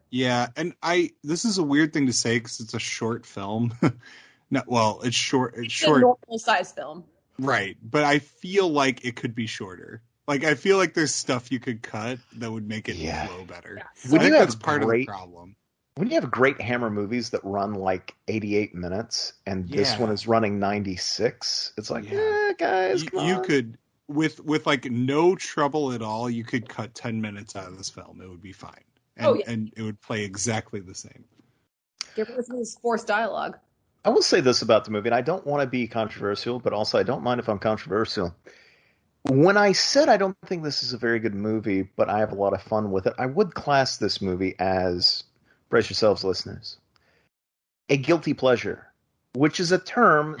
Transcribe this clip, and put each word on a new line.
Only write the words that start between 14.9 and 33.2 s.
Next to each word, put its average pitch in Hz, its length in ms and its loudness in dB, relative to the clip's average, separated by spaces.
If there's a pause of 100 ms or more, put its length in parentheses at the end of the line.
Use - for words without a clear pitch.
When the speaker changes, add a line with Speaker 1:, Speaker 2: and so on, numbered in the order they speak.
Speaker 1:
of 135 40 -4
the 110 60 -12
problem. 90 440 -16 (420)
Speaker 3:
when 170 100 -2
you 311 80 -2
have 180 160 0
great 117 280 4
Hammer 120 300 -4
movies 104 400 -4
that 98 140 -6
run, 101 320 -4
like, 95 400 -4 (120)
eighty-eight 104 460 -2
minutes, 90 600 -6 (120)
and 95 240 -6
this 98 220 0
Speaker 1:
Yeah. 110 80 -4
Speaker 3:
one 113 120 0
is 104 160 -4
running 110 300 2
ninety-six, 101 1200 -4
it's 107 140 -8
like, - 180 -6
Speaker 1:
Yeah. 392 80 -4 (320)
Speaker 3:
"Eh, 381 80 -2
guys, 370 460 0
Speaker 1:
You, 160 80 -8
Speaker 3:
come - 160 -2
Speaker 1:
you 185 80 2
Speaker 3:
on." - 80 -4
Speaker 1:
could, 120 340 0 (300)
with, 151 360 -2
with, 151 220 0
like, 143 240 0
no 139 460 2
trouble 151 580 -2
at 117 80 -6
all, 113 260 -4
you 117 160 -4
could 117 240 -4
cut 110 280 -10
ten 113 260 -6
minutes 101 340 -10
out 95 120 -10
of 92 100 -18
this 98 140 -12
film. 87 280 -18
It 92 80 -18
would 87 140 -20
be 95 100 -18
fine. - 320 -20 (320)
And, - 120 0
Speaker 2:
Oh, 262 80 6
yeah. - 100 -2
Speaker 1:
and 110 320 -6
it 113 60 -8
would 107 180 -10
play 107 220 -6
exactly 101 560 -4
the 90 160 -16
same. - 280 -20 (920)
Speaker 2:
Get 220 140 -4
rid 254 100 -8
of 233 80 -6
this 240 340 -8
forced 226 240 -2
dialogue. 185 540 -2 (460)